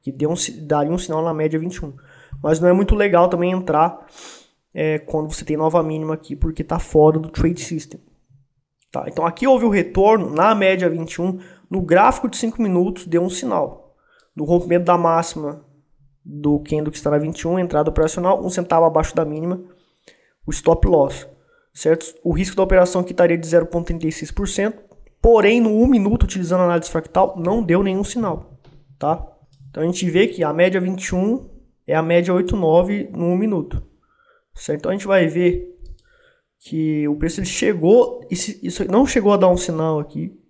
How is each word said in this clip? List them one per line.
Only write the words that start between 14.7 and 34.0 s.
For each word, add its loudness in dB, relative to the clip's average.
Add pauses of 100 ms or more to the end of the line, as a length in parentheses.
da 4
máxima -2 (580)
do -2
candle -4
que -14
está -2
na 2
vinte -6
e -6
um, 0
entrada 0
operacional, 0
um -4
centavo 2
abaixo 0
da 0
mínima, -6 (840)
o -8
stop 2
loss, 2 (460)
certo? -2
O -2
risco -2
da 0
operação 4
aqui -6
estaria 2
de -8
zero 2
ponto -6
trinta -6
e -2
seis -10
por -8
cento, -4 (380)
porém 6
no 2
um 4
minuto, 4
utilizando -2
a 4
análise 0
fractal, 0
não -2
deu 2
nenhum -2
sinal, -6 (400)
tá? -2 (460)
Então -6
a 0
gente -2
vê 4
que -4
a 0
média 2
vinte -6
e -4
um -2 (360)
é -2
a 2
média 2
oito 0
nove 2
no -4
um 2
minuto, -4 (720)